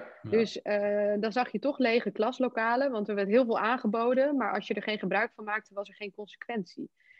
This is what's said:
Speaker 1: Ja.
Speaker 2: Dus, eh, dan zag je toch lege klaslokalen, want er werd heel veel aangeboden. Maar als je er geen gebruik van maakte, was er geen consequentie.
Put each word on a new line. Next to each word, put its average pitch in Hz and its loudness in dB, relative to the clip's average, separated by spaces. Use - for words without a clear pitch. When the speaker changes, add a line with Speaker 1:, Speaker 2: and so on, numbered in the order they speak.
Speaker 1:
Ja. 110 -10
Speaker 2:
Dus, 220 0
eh, 208 0
dan 214 -2
zag 247 -2
je 208 -4
toch 277 -2
lege 233 2
klaslokalen, 240 0
want 208 -2
er 208 -2
werd 196 0
heel 240 6
veel 226 0
aangeboden. 247 2
Maar 208 0
als 202 -4
je 220 -4
er 202 -4
geen 214 -4
gebruik 202 0
van 220 -16
maakte, 208 -6
was 202 -8
er 190 -20
geen 208 -10
consequentie. - -10